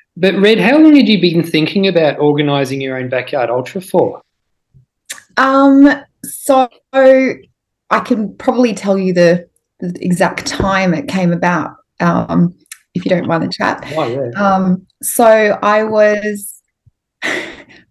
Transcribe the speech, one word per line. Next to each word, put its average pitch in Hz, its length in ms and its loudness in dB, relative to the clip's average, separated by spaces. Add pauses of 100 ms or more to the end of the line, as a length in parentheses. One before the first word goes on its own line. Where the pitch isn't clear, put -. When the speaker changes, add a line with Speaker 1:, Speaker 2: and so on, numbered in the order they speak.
(160)
Speaker 1:
but 185 220 0
Red, 208 220 4
how 247 180 2
long 311 160 6
had 240 140 4
you 208 120 2
been 170 220 2
thinking 160 440 -2
about 165 320 0
organising 143 600 -2
your 131 180 -8
own 127 100 -8
Backyard 123 400 -4
Ultra 123 320 -6
for? 143 400 -2 (1160)
Speaker 2:
Um, 277 500 6 (360)
so 262 440 0 (240)
I 262 1120 0
can 214 320 -4
probably 233 380 0
tell 196 240 -2
you 185 160 -2
the, 175 340 2 (300)
the 180 260 -10
exact 180 420 -2
time 190 460 -2
it 147 160 -6
came 180 240 -2
about, 175 420 -2 (260)
um, 175 540 -2 (400)
if 180 100 -8
you 196 40 -4
don't 180 180 -2
mind 165 180 -2
the - 40 -4
chat. - 340 -4 (140)
Speaker 1:
Oh, 151 100 -4
yeah. 123 240 -6 (100)
Speaker 2:
Um, 190 460 0 (160)
so 220 600 2
I 214 220 2
was 208 760 -2 (320)
<laughs> - 300 -20 (680)